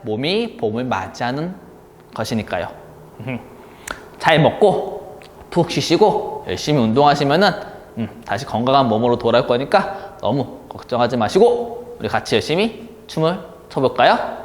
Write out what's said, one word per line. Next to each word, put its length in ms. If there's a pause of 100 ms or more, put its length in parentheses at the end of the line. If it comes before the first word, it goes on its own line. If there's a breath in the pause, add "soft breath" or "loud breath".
몸이 540
봄을 280
맞이하는 680 (580)
것이니까요. 540 (520)
<laughs> 200 (800 loud breath)
잘 220
먹고 800 (300)
푹 220
쉬시고 760
열심히 340
운동하시면은, 680 (460)
음, 280
다시 200
건강한 420
몸으로 300
돌아올 300
거니까 760
너무 380 (100)
걱정하지 480
마시고 800
우리 80
같이 280
열심히 540 (180)
춤을 300 (320)
춰볼까요? 480 (280)